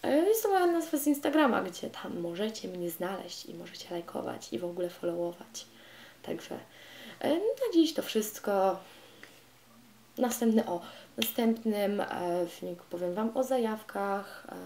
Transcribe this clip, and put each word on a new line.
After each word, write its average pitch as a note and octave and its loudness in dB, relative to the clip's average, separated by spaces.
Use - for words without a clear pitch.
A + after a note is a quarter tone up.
E, C4 4
jest G#4 6
to G#4 2
moja F#4 6
nazwa E4 2
z C#4+ 2
Instagrama, C#4 4
gdzie F#3 -6
tam - -8
możecie F#3 -4
mnie F3+ -4
znaleźć F3+ -6
i - -14
możecie F3 -14
lajkować - -6
i - -4
w F3 -4
ogóle F3 -4
followować. F3 -6
Także, - -8
e, C4 2
na A4 0
dziś E4 6
to - 0
wszystko. G3 2
Następny, A3+ 4
o, F3 -2
w - -
następnym, A3 2
e, F3 0
filmiku F3+ -10
powiem F3 -4
wam A3 -2
o C4 2
zajawkach, A3 -2